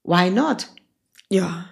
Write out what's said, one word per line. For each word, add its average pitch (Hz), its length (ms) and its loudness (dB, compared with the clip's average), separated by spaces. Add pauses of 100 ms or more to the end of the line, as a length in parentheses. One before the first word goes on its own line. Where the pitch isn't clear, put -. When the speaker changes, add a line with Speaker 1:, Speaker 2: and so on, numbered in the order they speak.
Speaker 1:
Why 180 280 2
not? 269 380 -2 (600)
Speaker 2:
Ja. 180 440 -2